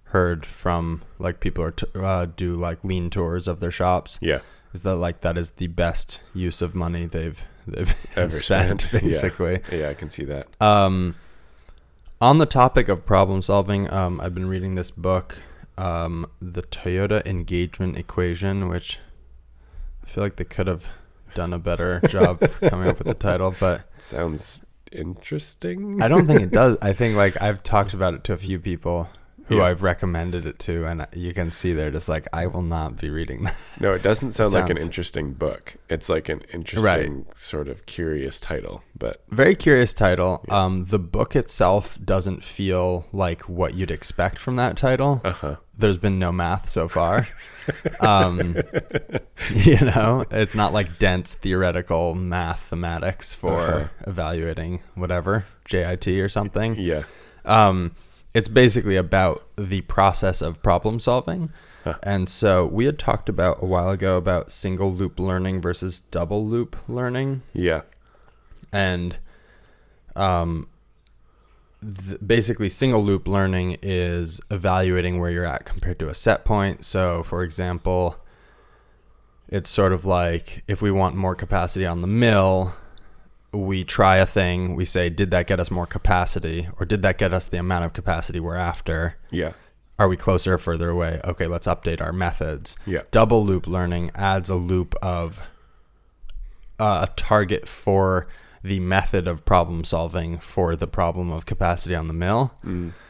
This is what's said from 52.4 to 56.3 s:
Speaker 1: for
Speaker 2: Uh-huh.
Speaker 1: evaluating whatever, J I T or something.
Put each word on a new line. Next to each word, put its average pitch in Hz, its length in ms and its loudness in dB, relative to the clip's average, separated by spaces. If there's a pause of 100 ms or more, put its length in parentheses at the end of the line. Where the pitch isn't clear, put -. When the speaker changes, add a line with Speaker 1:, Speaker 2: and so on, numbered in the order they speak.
Speaker 1:
for 82 260 -2
Speaker 2:
Uh-huh. 80 280 -2 (200)
Speaker 1:
evaluating 82 720 -4 (160)
whatever, 90 480 -2 (200)
J 87 240 0
I 90 60 -2
T 92 260 0
or 95 80 0
something. 104 480 -2